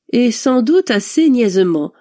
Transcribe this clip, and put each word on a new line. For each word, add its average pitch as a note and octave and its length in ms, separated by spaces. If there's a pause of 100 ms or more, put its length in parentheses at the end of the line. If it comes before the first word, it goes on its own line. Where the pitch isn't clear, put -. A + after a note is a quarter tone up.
(120)
et A#3+ 200
sans B3+ 300
doute E4 300
assez C#4+ 380
niaisement, F#3 720